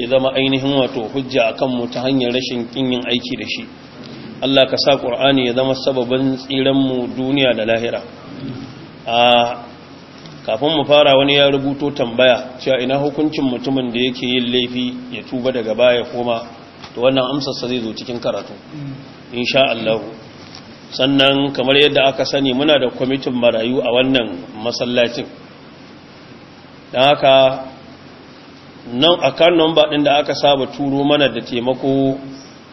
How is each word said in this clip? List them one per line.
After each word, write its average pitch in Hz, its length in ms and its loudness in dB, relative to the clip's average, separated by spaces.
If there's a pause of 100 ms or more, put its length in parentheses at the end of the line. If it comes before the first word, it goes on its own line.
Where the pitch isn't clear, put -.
ya 117 60 -4
zama 131 260 2
ainihin, 135 360 0
wato, 127 400 0
hujja 123 400 0
a - 40 -4
kanmu 123 380 -2
ta 123 100 -6
hanyar 131 300 0
rashin 127 380 -4
ƙin 131 220 -2
yin 123 100 -2
aiki 123 360 -4
da 107 80 -10
shi. 113 200 -10 (760)
Allah 135 300 4
ka 131 60 -2
sa 139 200 2
Ƙur'ani 127 500 2
ya 120 80 0
zama 131 200 2
sababin 131 640 0
tsiranmu 131 800 0
duniya 131 400 2
da 110 80 -2
lahira. 113 380 -2 (1040)
A 120 500 4 (920)
kafin 139 300 0
mu 139 80 0
fara, 143 340 6
wani 139 160 4
ya 139 160 6
rubuto 139 400 -2
tambaya 120 680 0
cewa 131 200 0
ina 131 180 -2
hukuncin 147 520 -2
mutumin 127 400 -2
da 113 80 -4
yake 127 280 -2
yin 123 260 -2
laifi 123 420 -2 (160)
ya 107 120 -12
tuba 131 280 -4
daga 110 240 -2
baya 123 260 4
ya 110 40 -4
koma. 120 420 -6 (480)
To, 117 60 -8
wannan 131 240 2 (100)
amsar 139 200 -4
sa 123 120 -10
zai 123 140 -4
zo 110 120 -6
cikin 120 280 -10
karatu, 107 320 -6 (800)
insha 123 380 0
Allah. 110 300 -2 (920)
Sannan, 139 640 2
kamar 135 220 2
yadda 143 300 4
aka 135 180 0
sani, 139 280 0
muna 143 260 4
da 127 120 0
kwamitin 135 440 -2
marayu 120 460 2
a 123 100 -2
wannan 123 460 0 (260)
masallacin. 120 640 -2 (1700)
Don 127 100 2
haka, 135 600 4 (1300)
nan 160 320 2
account 165 320 4
number 160 340 4
ɗin 147 140 2
da 143 160 4
aka 143 140 -2
saba 139 320 2
turo 139 360 -2
mana 143 260 4
da 117 120 -6
taimako 135 760 -2 (560)